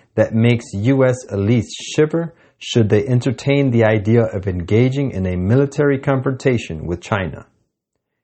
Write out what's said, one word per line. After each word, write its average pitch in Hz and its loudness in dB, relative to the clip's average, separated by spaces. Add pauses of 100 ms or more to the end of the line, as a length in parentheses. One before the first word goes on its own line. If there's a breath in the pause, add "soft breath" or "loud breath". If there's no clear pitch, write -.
(140 loud breath)
that 110 2
makes 113 2
U 131 2
S 127 2 (140)
elites 104 0 (220)
shiver 160 0 (240 soft breath)
should 110 0
they 104 2
entertain 131 0
the 117 4
idea 110 2
of 98 -6
engaging 110 0
in 92 -4
a 90 -4
military 139 2
confrontation 127 -2
with 87 -4
China." 92 -6 (760)